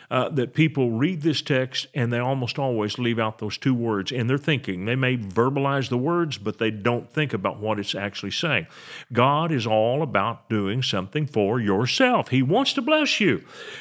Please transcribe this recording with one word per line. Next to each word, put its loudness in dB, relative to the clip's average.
uh, 0
that -2
people 2
read -2
this 0
text -2
and 0
they 0
almost -2
always -2
leave 0
out -2
those -6
two 0
words 0
in -2
their 2
thinking. -2
They 0
may 0
verbalize 0
the 0
words, 0
but -6
they 0
don't -2
think -2
about -2
what -2
it's -4
actually -6
saying. -2
God 4
is 0
all 4
about -2
doing 0
something -2
for 2
yourself. 2
He 4
wants 2
to -2
bless 2
you. 2